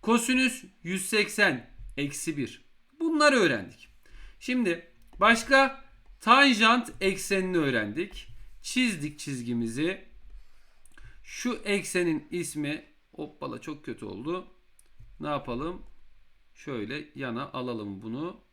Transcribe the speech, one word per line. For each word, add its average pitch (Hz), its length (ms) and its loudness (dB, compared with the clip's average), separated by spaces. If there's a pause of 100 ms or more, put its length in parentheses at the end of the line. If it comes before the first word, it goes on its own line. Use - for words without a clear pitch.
Kosinüs 247 640 2 (180)
yüz 185 260 -4
seksen, 202 600 2 (260)
eksi 143 400 -4
bir. - 280 -6 (360)
Bunları 302 360 6
öğrendik. 127 520 2 (520)
Şimdi 226 500 -2 (300)
başka 254 640 4 (360)
tanjant 233 800 6
eksenini 190 580 0
öğrendik. 127 680 -2 (340)
Çizdik 160 560 -2
çizgimizi. 123 920 -4 (1160)
Şu - 400 -6
eksenin 175 680 0
ismi, 151 540 -4 (280)
hoppala 143 480 -10
çok 151 240 -12
kötü 117 200 -10
oldu. 127 500 -8 (680)
Ne 147 80 -6
yapalım? 143 540 -6 (720)
Şöyle 127 500 -8 (100)
yana 131 380 -8
alalım 110 500 -6
bunu. 143 380 -8 (120)